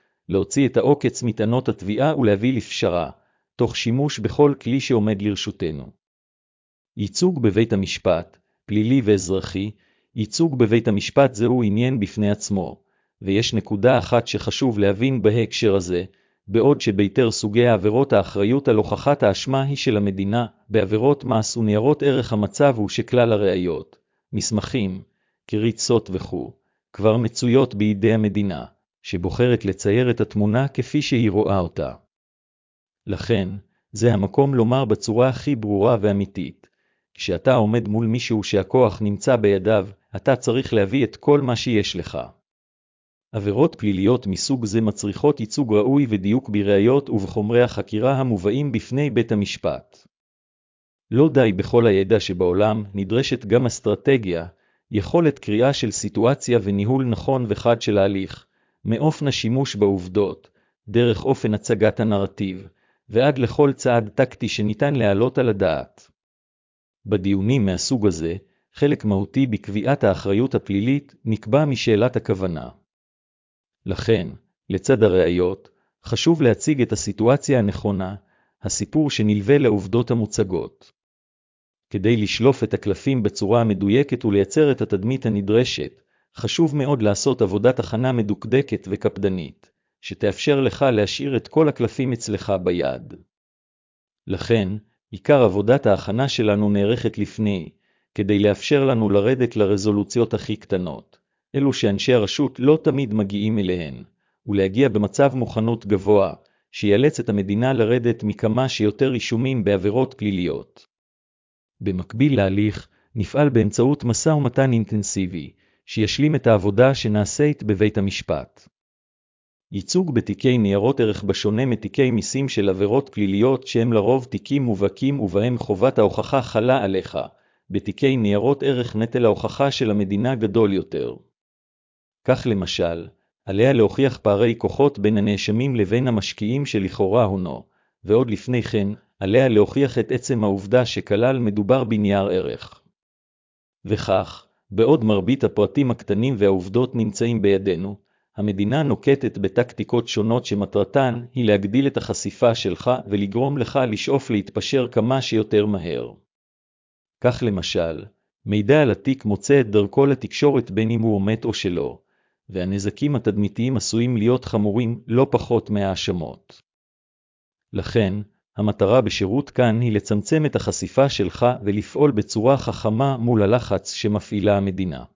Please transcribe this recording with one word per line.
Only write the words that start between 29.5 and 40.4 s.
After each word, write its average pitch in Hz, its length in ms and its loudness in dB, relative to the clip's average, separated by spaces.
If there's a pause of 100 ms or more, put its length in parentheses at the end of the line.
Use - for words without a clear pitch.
לצייר 104 440 0
את 120 120 0
התמונה 107 460 0
כפי 143 340 -4
שהיא 117 300 0
רואה 98 280 0
אותה. 80 340 -6 (1120)
לכן, 98 420 -2 (420)
זה 113 220 2
המקום 139 420 0
לומר 123 300 2
בצורה 113 440 0
הכי 135 260 -4
ברורה 107 460 0
ואמיתית, 98 680 -4 (460)
כשאתה 98 420 0
עומד 113 320 0
מול 107 180 -2
מישהו 113 380 -2
שהכוח 107 580 0
נמצא 104 340 0
בידיו, 101 520 2 (280)
אתה 127 200 0
צריך 123 380 -2